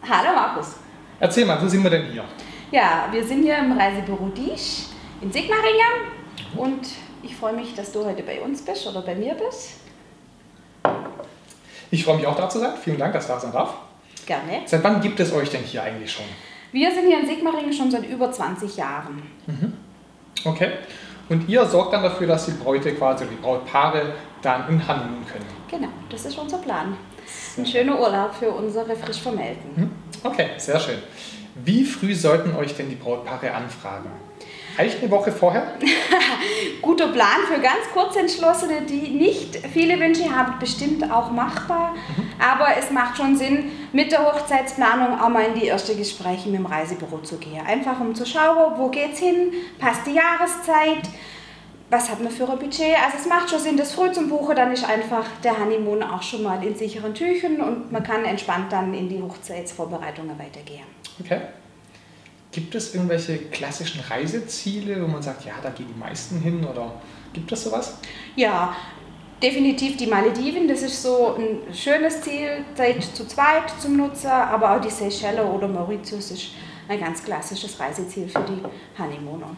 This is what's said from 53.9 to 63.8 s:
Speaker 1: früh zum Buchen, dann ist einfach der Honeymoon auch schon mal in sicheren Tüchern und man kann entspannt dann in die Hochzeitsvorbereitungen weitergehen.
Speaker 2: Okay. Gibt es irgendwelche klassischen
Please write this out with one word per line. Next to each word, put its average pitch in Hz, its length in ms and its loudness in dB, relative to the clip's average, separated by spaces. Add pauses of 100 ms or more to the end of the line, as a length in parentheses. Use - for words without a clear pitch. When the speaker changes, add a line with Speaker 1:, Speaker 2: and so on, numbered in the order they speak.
Speaker 1:
früh 370 160 4
zum 339 180 0
Buchen, 294 280 2
dann 254 160 4
ist 254 120 -2
einfach 220 420 0 (180)
der 226 120 2
Honeymoon 214 460 0
auch 180 220 -4
schon 220 180 -6
mal 190 240 -2
in 208 80 -2
sicheren 214 400 -6
Tüchern 349 460 0
und 240 320 -4
man 220 100 -2
kann 226 220 -2
entspannt 190 480 -2
dann 190 200 0
in 185 160 -4
die 185 140 -4
Hochzeitsvorbereitungen 165 1120 -10
weitergehen. 143 460 -16 (380)
Speaker 2:
Okay. 175 200 -2 (1120)
Gibt - 260 -8
es 220 180 -6
irgendwelche 170 440 0 (120)
klassischen 147 580 -6